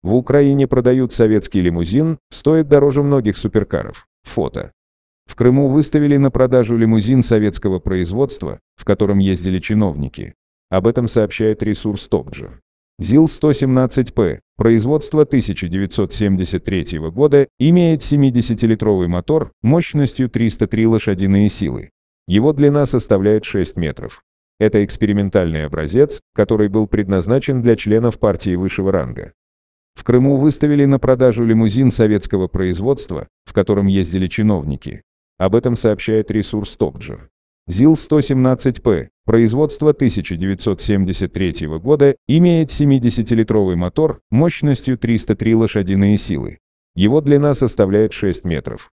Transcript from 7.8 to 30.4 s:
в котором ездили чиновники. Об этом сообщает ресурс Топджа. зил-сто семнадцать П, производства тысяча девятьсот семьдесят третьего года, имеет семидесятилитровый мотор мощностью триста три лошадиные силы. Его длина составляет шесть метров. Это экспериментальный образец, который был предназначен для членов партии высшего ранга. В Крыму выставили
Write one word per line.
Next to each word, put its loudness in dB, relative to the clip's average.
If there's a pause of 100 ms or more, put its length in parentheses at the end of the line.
в -20
котором 0
ездили 0
чиновники. -4 (380)
Об 2
этом 0
сообщает 0
ресурс -4
Топджа. -6 (380)
зил-сто 2
семнадцать 0
П, 0 (180)
производства 2
тысяча -2
девятьсот -4
семьдесят -2
третьего -6
года, 2 (120)
имеет 2
семидесятилитровый 0
мотор -2 (100)
мощностью 0
триста -2
три 0
лошадиные 0
силы. -6 (360)
Его 2
длина 2
составляет 0
шесть -4
метров. -8 (360)
Это 2
экспериментальный 0
образец, 0 (120)
который 0
был 0
предназначен -2
для 4
членов 0
партии 0
высшего -2
ранга. -6 (600)
В -16
Крыму 2
выставили 2